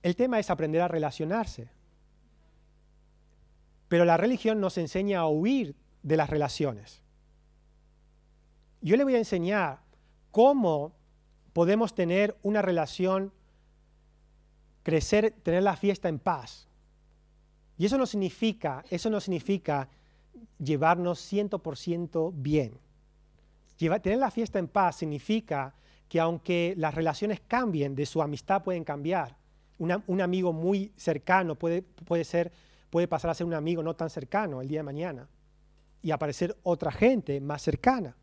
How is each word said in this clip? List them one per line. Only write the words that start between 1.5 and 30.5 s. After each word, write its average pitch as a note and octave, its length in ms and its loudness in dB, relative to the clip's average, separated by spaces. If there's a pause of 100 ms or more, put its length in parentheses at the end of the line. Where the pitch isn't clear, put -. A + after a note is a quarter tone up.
Pero E3+ 180 6
la E3+ 120 6
religión A3 420 2
nos F#3+ 180 -2
enseña F#3+ 420 -2
a E3 80 2
huir F3+ 480 0 (280)
de D#3 140 2
las D3+ 120 2
relaciones. C#3+ 720 -4 (1800)
Yo F#3+ 140 4
le C#4 80 4
voy C4 120 2
a A#3 40 4
enseñar F3+ 640 -2 (500)
cómo G#3 600 4 (600)
podemos G3 400 2
tener F#3+ 480 0
una G#3 200 0
relación, F#3 720 -2 (1500)
crecer, G#3 480 2 (120)
tener F3 200 2
la F#3+ 120 4
fiesta G3 320 0
en D3+ 120 -2
paz. C#3+ 480 -4 (1120)
Y E3+ 80 0
eso C4+ 120 2
no B3+ 80 2
significa, F#3+ 840 -4
eso F#3 200 -2
no G#3 100 0
significa D#3+ 680 -2 (680)
llevarnos D#3+ 640 2
ciento G3 420 -4
por D3+ 160 -8
ciento E3+ 560 -4
bien. C3+ 460 -2 (1000)
Lleva-, E3 220 0
tener G3+ 200 0
la C4 120 0
fiesta A3 280 -2
en E3+ 80 -4
paz F#3 300 2
significa D3+ 800 -4 (320)
que E3 120 0
aunque E3+ 580 0
las D#3 180 0
relaciones E3 460 -2
cambien, D#3+ 540 -2
de C#3+ 100 -2
su D#3+ 160 -2
amistad D3 420 -2
pueden F3 200 -4
cambiar. D3 540 -4 (400)
Una, F3 300 0
un F#3+ 140 0
amigo F3+ 300 0